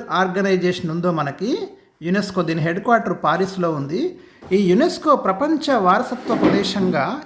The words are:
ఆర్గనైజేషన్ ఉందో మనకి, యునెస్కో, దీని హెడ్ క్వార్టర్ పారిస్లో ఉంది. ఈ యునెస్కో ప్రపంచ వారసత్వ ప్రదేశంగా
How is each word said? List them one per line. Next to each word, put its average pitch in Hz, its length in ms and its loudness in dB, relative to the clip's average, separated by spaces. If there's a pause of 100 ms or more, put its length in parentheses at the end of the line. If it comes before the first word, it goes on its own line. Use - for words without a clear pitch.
(100)
ఆర్గనైజేషన్ 180 800 0
ఉందో 170 220 0
మనకి, 185 560 -4 (340)
యునెస్కో, 190 400 -2
దీని 160 200 -2
హెడ్ 170 220 -2
క్వార్టర్ 214 400 2
పారిస్లో 175 480 0
ఉంది. 156 460 -4 (340)
ఈ 185 40 4
యునెస్కో 254 600 4
ప్రపంచ 277 560 0
వారసత్వ 226 640 2
ప్రదేశంగా 185 880 0